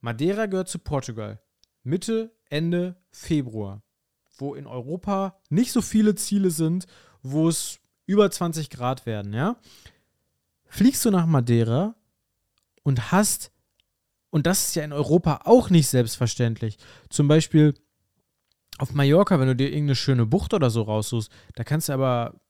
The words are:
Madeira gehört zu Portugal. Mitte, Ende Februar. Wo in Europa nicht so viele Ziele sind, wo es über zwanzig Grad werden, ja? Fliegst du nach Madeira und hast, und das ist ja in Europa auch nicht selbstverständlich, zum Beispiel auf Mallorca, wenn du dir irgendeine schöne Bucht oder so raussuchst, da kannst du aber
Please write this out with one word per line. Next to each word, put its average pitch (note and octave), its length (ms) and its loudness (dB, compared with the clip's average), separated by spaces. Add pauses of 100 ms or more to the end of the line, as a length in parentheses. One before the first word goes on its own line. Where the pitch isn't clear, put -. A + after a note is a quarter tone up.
Madeira D#3+ 460 -2
gehört F#3 220 -4
zu E3+ 120 -10
Portugal. A2+ 600 -8 (440)
Mitte, A3 480 -2 (180)
Ende F3 460 -2 (140)
Februar. A2 720 -6 (580)
Wo C#3 160 -8
in C#3 120 -14
Europa F3+ 720 -6 (120)
nicht G3+ 200 0
so A3+ 120 0
viele G#3+ 340 2
Ziele G3 340 0
sind, E3 360 -2 (360)
wo D3+ 260 0
es - 300 -4 (280)
über G3+ 260 4
zwanzig D#3+ 380 -6
Grad B2+ 360 -6
werden, G#2 260 -6
ja? E3 240 -2 (1080)
Fliegst - 380 0
du A3 80 2
nach F3 140 2
Madeira B2 680 0 (880)
und B2+ 300 -2
hast, G3+ 400 0 (760)
und D3+ 160 0
das F#3 200 0
ist - 80 -6
ja D#3+ 80 -4
in D3+ 100 -8
Europa D3 520 0
auch A#3+ 260 6
nicht E3 160 6
selbstverständlich, A#2 880 -2 (320)
zum C#3+ 200 2
Beispiel D3+ 460 4 (1040)
auf C3 160 -6
Mallorca, D3 440 4
wenn C3 100 4
du C3 60 2
dir C3+ 140 0
irgendeine D3 260 0
schöne B2 320 2
Bucht E3 280 0
oder C#3 160 2
so A2+ 120 -2
raussuchst, G#2+ 480 -4 (240)
da A#2+ 80 -10
kannst D3+ 280 -4
du - 20 -2
aber B2 580 -2